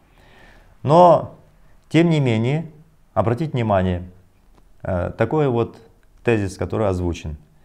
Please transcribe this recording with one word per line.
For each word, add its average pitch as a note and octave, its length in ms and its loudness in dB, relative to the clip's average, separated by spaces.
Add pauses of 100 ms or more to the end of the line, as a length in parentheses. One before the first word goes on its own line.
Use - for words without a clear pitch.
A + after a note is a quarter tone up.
(840)
Но, E3 520 4 (540)
тем E3+ 220 4
не D#3 80 2
менее, C3 520 0 (440)
обратите B2 380 -2
внимание, F#2 500 0 (800)
э, F#2 340 -4
такой D3 300 0
вот A#2 300 -2 (460)
тезис, G#2 340 -2
который G#2 300 -4
озвучен F2 500 -4 (280)